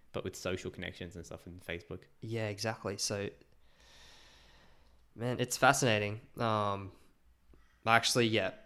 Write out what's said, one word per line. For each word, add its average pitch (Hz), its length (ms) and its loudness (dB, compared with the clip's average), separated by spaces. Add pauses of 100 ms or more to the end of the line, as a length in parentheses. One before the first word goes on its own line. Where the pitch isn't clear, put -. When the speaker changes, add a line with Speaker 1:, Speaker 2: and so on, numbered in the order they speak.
(120)
Speaker 1:
but - 140 -6
with 92 100 -8
social 92 360 -4
connections 87 440 -10
and 82 100 -12
stuff 82 220 -14
in 87 180 -14
Facebook. 90 340 -10 (220)
Speaker 2:
Yeah, 110 280 -4
exactly. 104 480 -4
So, 101 320 -4 (1900)
man, 117 240 -4
it's 123 180 -2
fascinating. 110 600 4 (180)
Um, 104 540 0 (920)
actually, 113 420 6
yeah, 101 240 2 (140)